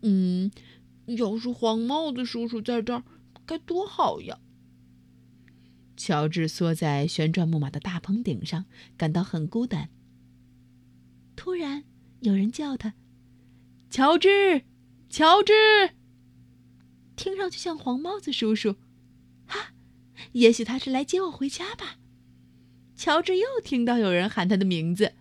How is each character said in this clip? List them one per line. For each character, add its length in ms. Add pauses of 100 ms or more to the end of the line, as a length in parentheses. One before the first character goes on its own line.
“嗯， 440 (560)
要 320
是 120
黄 280
帽 340
子 120
叔 220
叔 140
在 220
这 120
儿， 80 (440)
该 120
多 280
好 340
呀。” 180 (1600)
乔 320
治 180
缩 280
在 320
旋 260
转 160
木 100
马 120
的 100
大 180
棚 240
顶 220
上， 220 (300)
感 160
到 120
很 220
孤 200
单。 220 (1500)
突 180
然， 300 (360)
有 140
人 180
叫 240
他 180 (960)
：“乔 280
治， 460 (440)
乔 340
治！” 100 (1600)
听 200
上 120
去 100
像 200
黄 200
帽 200
子 140
叔 240
叔。 200 (680)
“啊， 260 (600)
也 200
许 120
他 140
是 120
来 140
接 180
我 80
回 180
家 280
吧。” 220 (1000)
乔 260
治 160
又 80 (160)
听 220
到 140
有 120
人 180
喊 200
他 80
的 80
名 300
字。 260